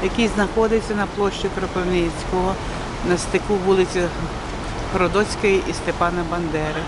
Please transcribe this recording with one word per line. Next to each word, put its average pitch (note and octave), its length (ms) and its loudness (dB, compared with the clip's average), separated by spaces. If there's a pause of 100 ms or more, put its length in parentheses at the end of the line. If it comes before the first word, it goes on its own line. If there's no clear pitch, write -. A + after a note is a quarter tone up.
який G#3+ 240 2
знаходиться G#3+ 680 2
на G3+ 100 0
площі G3 500 -2
Кропивницького, F3+ 960 0 (560)
на F3+ 80 4
стику - 380 0 (100)
вулиці F#3 360 4 (920)
Городоцької F#3+ 760 2
і - 60 -2
Степана F3 580 0
Бандери. D#3 560 -2